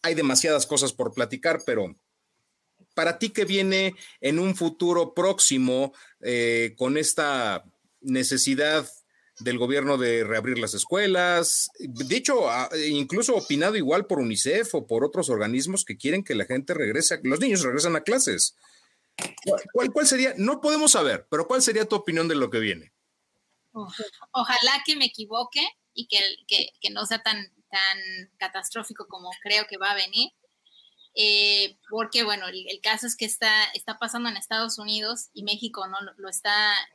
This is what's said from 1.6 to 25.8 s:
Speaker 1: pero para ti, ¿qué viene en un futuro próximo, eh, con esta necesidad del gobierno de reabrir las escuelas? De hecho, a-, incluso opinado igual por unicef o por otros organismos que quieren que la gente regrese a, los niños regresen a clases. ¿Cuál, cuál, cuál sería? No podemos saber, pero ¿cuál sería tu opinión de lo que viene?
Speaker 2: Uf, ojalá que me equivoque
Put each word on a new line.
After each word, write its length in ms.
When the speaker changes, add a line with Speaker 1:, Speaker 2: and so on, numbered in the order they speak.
Speaker 1:
pero 300
para 240
ti, 140
¿qué 140
viene 500
en 180
un 160
futuro 580
próximo, 800
eh, 560
con 200
esta 680
necesidad 840
del 180
gobierno 400
de 260
reabrir 360
las 160
escuelas? 960
De 360
hecho, 340
a-, 200
incluso 480
opinado 400
igual 300
por 140
unicef 560
o 100
por 180
otros 260
organismos 560
que 120
quieren 260
que 120
la 100
gente 280
regrese 420
a, 80
los 160
niños 240
regresen 320
a 80
clases. 520
¿Cuál, 200
cuál, 180
cuál 160
sería? 300
No 240
podemos 300
saber, 400
pero 160
¿cuál 140
sería 260
tu 80
opinión 320
de 80
lo 140
que 100
viene? 340
Speaker 2:
Uf, 280
ojalá 540
que 100
me 100
equivoque 560